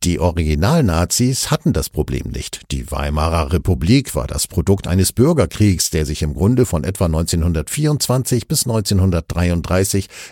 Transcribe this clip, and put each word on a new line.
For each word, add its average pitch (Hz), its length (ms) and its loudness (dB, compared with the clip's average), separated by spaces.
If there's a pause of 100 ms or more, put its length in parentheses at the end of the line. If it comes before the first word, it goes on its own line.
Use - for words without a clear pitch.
Die 87 160 0
Originalnazis 87 1300 2
hatten 156 200 0
das 69 180 -2
Problem - 420 -4
nicht. - 300 -10 (100)
Die 65 180 -6
Weimarer 76 640 -2
Republik 90 640 2
war 69 100 -2
das - 220 -4
Produkt 98 400 0
eines 92 260 2
Bürgerkriegs, 107 760 2
der 76 160 0
sich 76 160 -4
im 76 100 -2
Grunde 117 320 2
von 80 180 -2
etwa 87 260 -2
neunzehnhundertvierundzwanzig 92 1400 0
bis 156 180 -2
neunzehnhundertdreiunddreißig 92 1400 0 (220)